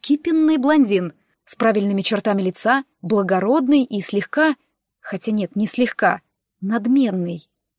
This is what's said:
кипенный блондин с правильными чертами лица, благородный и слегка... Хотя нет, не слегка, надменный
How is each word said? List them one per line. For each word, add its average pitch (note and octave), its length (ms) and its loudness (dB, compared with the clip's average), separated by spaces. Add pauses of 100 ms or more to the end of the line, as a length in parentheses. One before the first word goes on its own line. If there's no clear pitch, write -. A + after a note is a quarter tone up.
кипенный D#4 560 0
блондин A#3+ 560 2 (320)
с - 100 -10
правильными G3+ 460 0
чертами G3+ 400 -2
лица, A3 420 0 (180)
благородный A3 800 2
и G#3 180 -6
слегка... D4 560 -2 (420)
Хотя - 320 -8
нет, G#3 240 -4
не G#3 100 0
слегка, - 560 0 (380)
надменный G3+ 880 -2 (300)